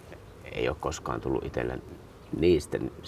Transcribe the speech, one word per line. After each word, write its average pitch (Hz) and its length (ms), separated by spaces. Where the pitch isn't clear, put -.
ei 60 180
oo 69 100
koskaan 65 420
tullut 65 240
itelle 62 340
niistä, 80 380